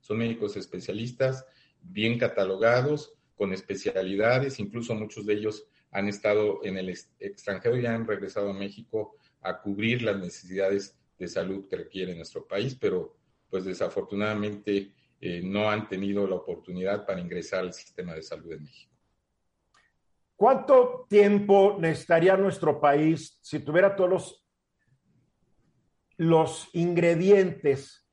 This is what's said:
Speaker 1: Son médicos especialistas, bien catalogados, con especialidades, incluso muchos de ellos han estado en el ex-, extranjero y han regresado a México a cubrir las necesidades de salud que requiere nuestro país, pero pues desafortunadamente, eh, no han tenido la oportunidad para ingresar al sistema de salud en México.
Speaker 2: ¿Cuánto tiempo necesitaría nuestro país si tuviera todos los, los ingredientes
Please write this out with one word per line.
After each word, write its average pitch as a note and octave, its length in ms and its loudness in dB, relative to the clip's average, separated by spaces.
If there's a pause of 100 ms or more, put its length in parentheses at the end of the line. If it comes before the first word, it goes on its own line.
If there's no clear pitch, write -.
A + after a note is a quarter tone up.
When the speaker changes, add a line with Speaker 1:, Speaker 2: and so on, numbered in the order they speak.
Speaker 1:
Son G#2+ 180 -6
médicos A2+ 380 -4
especialistas, A2+ 880 -6 (340)
bien A2 380 -2
catalogados, A#2 960 0 (220)
con F#2+ 160 -2
especialidades, G2+ 1040 -2
incluso A2+ 360 -6
muchos G#2+ 320 -10
de G#2 80 0
ellos G#2 320 -6 (260)
han G2+ 160 -4
estado G#2 560 0
en F#2+ 120 -6
el F#2 120 -6
ex-, F2+ 300 -12
extranjero G2+ 600 -4
y A#2+ 80 -2
han A2+ 200 -4
regresado G2+ 440 -4
a - 20 -6
México G2+ 640 -10 (240)
a F#2 200 -8
cubrir A2+ 420 -2
las G2+ 160 -2
necesidades F#2+ 800 -4 (200)
de F2+ 100 -10
salud F#2+ 400 -6
que F2+ 80 -6
requiere F2+ 380 -8
nuestro - 320 -14
país, A#2 280 -6
pero F#2 420 -4 (320)
pues F#2 160 -4
desafortunadamente, G2+ 1300 -4 (280)
eh, F2 220 -6
no G2+ 280 0
han G#2 180 -2
tenido G2+ 380 -2
la F#2 100 -2
oportunidad F#2 720 -6
para F2+ 140 -4
ingresar F2 400 -6
al F#2 120 -6
sistema F2 420 -14
de D#2+ 80 -12
salud E2 300 -14
en D2+ 120 -14
México. - 280 -20 (1400)
Speaker 2:
¿Cuánto B3+ 720 4
tiempo G3+ 680 6
necesitaría E3 580 4
nuestro F3 440 0
país D3+ 640 2
si - 180 -8
tuviera F#3 340 4
todos F#3 160 2
los, - 360 -4 (1700)
los E3 560 2
ingredientes E3+ 1400 2